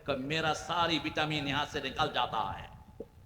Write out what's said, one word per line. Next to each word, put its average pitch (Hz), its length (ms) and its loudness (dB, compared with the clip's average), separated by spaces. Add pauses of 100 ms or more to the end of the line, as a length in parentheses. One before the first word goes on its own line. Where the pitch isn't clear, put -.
কয়, 139 100 2
"মেরা 156 360 2
সারি 165 460 2
ভিটামিন 151 480 0
ইহা 143 180 2
সে 143 160 -4
নিকাল 135 320 0
জাতা 120 260 0
হ্যায়, - 640 -6 (220)